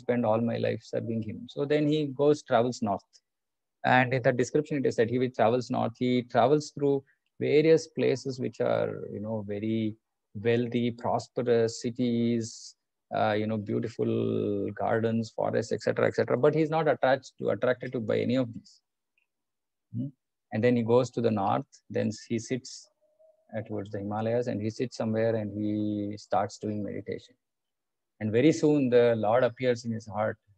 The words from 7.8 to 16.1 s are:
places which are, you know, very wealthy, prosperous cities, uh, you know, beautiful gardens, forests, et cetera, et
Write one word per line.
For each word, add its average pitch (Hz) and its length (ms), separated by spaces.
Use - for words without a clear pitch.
places 131 520
which 120 220
are, 113 300
you 101 80
know, 107 280
very 110 480
wealthy, 117 580
prosperous 117 880
cities, 117 920
uh, 107 260
you 107 60
know, 110 100
beautiful 110 1120
gardens, 113 640
forests, 113 360
et 110 100
cetera, 117 260
et 117 80